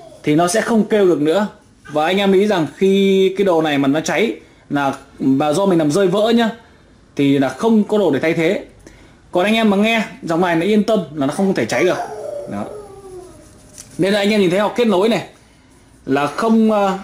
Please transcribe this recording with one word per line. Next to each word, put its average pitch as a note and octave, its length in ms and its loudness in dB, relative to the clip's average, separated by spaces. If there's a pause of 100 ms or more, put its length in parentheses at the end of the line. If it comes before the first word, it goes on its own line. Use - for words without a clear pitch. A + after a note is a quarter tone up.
(240)
thì D3+ 120 0
nó E3+ 120 2
sẽ G#3+ 140 0
không A3 240 0
kêu G#3 200 2
được D#3 160 2
nữa. E3+ 260 0 (440)
Và D3+ 140 -2
anh F#3 120 0
em G3 160 2
ý G3 140 4
rằng F3 280 0
khi F#3+ 640 2
cái G3 80 2
đồ E3+ 160 2
này D3+ 160 0
mà C#3 100 0
nó C#3+ 120 0
cháy E3+ 360 -2 (340)
là, C#3 240 -2 (260)
và C#3 340 0
do F#3+ 120 0
mình F3+ 140 2
làm D3+ 120 0
rơi G3 160 2
vỡ G#3+ 280 0
nhá, A#3 140 2 (680)
thì C#3 240 2
là C3+ 100 0
không A3+ 340 2
có G#3 140 -2
đồ F#3 140 2
để C3+ 80 0
thay D#3+ 140 0
thế. E3+ 320 -2 (640)
Còn F3+ 140 0
anh A3 80 0
em A3+ 160 2
mà G3 80 2
nghe A3 260 0 (200)
dòng E3 180 -2
này F3 140 0
nó E3 100 0
yên G#3+ 180 2
tâm A3 160 0 (140)
là D3 120 -4
nó C#3+ 80 -2
không F#3+ 200 0
thể B2 120 -2
cháy B2 180 -2
được. E3+ 140 2 (540)
Đó. G2+ 140 -8 (1300)
Nên F#3 160 0
là G#3 60 0
anh G3+ 100 0
em G#3+ 120 2
nhìn F#3 80 2
thấy F3+ 100 0
họ G#3 80 0
kết A#3+ 200 0
nối G3+ 220 2
này G3 180 -2 (800)
là C#3 220 0
không, A3 440 0
ờ, G3 320 0